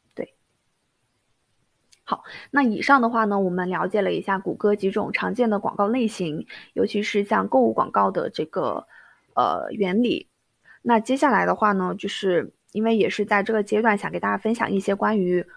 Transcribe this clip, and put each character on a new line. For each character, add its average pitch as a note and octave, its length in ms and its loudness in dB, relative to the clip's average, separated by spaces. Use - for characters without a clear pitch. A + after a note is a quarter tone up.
对。 - 200 -10
好， - 220 -6
那 C#4 120 2
以 A3 180 0
上 C#4 220 4
的 A3+ 80 2
话 A3+ 160 0
呢， G3+ 120 0
我 F#3+ 120 2
们 F3+ 180 -2
了 F3 180 -2
解 G#3 140 0
了 F#3 140 0
一 D#3+ 80 -4
下 G3 160 -2
谷 F#3+ 160 -4
歌 G#3 200 2
几 G3 160 -2
种 G3+ 220 -4
常 F#3 220 -2
见 A#3 160 2
的 G3+ 80 0
广 - 180 -4
告 G3+ 100 2
类 A#3 220 0
型， E3 380 -6
尤 F#3+ 140 0
其 G3+ 160 -2
是 G#3 220 0
像 G3+ 220 0
购 C4 140 4
物 A3+ 140 2
广 - 180 -2
告 G3 180 2
的 G3 200 -4
这 D#3 160 -6
个， C3 400 -4
呃， D#2+ 380 0
原 G3+ 300 0
理。 - 260 -2
那 A#3 180 2
接 A3+ 160 0
下 C4+ 160 2
来 F#3 140 2
的 F3+ 100 2
话 G#3 180 2
呢， F#3 260 -2
就 G3+ 100 -8
是 F3+ 460 -2
因 G#3 120 -2
为 A3+ 120 2
也 F#3 120 2
是 - 160 -2
在 G3+ 180 2
这 G#3+ 100 -2
个 G#3+ 100 2
阶 G#3 200 0
段， A3 140 4
想 F3+ 140 -6
给 F3 100 -6
大 G3+ 100 -2
家 G3+ 60 0
分 A3 180 0
享 A#3 160 -2
一 F#3+ 100 2
些 G3 140 0
关 G#3 240 0
于， F3+ 260 0